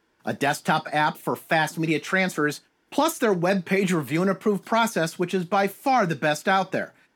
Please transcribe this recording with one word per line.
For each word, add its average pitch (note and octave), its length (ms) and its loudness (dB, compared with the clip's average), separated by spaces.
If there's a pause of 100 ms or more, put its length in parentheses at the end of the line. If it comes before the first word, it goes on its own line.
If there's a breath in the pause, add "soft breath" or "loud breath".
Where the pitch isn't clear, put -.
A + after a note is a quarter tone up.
(260)
a A2 80 -4
desktop D3 580 0
app D3+ 280 0
for C3 160 -2
fast D#3 420 -2
media D#3+ 220 0
transfers, D#3+ 600 -2 (280 soft breath)
plus D#4 300 0
their A3+ 120 4
web F3+ 340 2
page F#3+ 280 0
review D#3 300 0
and G3 80 2
approve F#3+ 340 -2
process, G#3 540 0
which F3+ 160 -2
is F3+ 100 0
by G3 220 0
far A#3 400 0
the D#3+ 80 -2
best D3+ 340 -2
out F#3+ 220 0
there. G#2+ 220 -4 (220 soft breath)